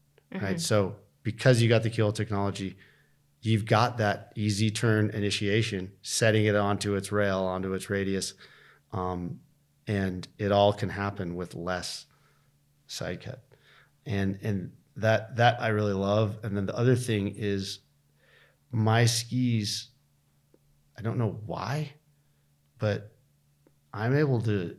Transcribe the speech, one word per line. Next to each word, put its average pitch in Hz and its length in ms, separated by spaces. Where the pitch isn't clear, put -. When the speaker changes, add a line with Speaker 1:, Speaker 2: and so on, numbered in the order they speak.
Speaker 1:
right? 190 100
Speaker 2:
Mm-hmm. 190 160
Speaker 1:
So 104 380
because 117 380
you 117 80
got 113 140
the 113 60
keyhole 104 220
technology, 98 640
you've 110 240
got 117 340
that 104 360
easy 104 360
turn 107 400
initiation, 101 800
setting 107 440
it 104 100
onto 101 400
its 98 160
rail, 101 320
onto 95 300
its 92 160
radius, 98 440
um, 92 480
and 95 400
it 101 140
all 101 220
can 98 160
happen 95 460
with 87 200
less 87 520
side - 340
cut. - 200
And, 98 360
and 98 300
that, 110 400
that 117 240
I 117 80
really 104 240
love. 104 500
And 101 140
then 98 80
the 92 100
other 123 200
thing 107 420
is 101 420
my 110 340
skis, 117 840
I 107 40
don't 113 160
know 107 280
why, 131 480
but 104 340
I'm 117 240
able 139 240
to 101 380